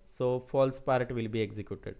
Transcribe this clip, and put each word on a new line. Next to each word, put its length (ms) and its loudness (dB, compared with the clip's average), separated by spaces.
so 100 0
false 360 2
part 300 2
will 180 -2
be 100 2
executed. 540 -10